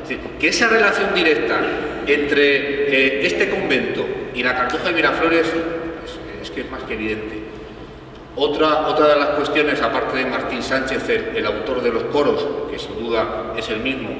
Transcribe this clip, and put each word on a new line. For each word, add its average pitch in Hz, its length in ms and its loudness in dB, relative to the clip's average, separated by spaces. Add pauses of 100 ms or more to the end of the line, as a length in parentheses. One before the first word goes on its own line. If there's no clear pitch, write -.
Es - 40 -14
decir, - 120 -6 (200)
que 156 80 2
esa 226 220 4
relación 214 440 4
directa 160 460 2 (480)
entre, 143 1080 2
eh, 175 100 0
este 202 220 2
convento - 560 0 (280)
y 123 80 -4
la 127 140 0
cartuja - 300 0
de 175 80 0
Miraflores 165 540 2
es, - 960 -6
es - 80 -10
que 131 100 -8
es - 100 -8
más - 120 -8
que 123 100 -6
evidente. 107 460 -6 (960)
Otra, 151 520 2
otra 151 220 4
de 147 80 8
las 143 120 2
cuestiones, 143 520 2
aparte 127 360 0
de 131 80 0
Martín - 380 -4
Sánchez, - 460 -2
el, - 260 0
el 151 100 0
autor 127 360 -2
de 120 100 2
los 113 120 0
coros, 143 440 2 (240)
que - 80 -8
sin - 180 -8
duda 113 600 -2
es - 120 -6
el 110 120 -4
mismo 127 380 -4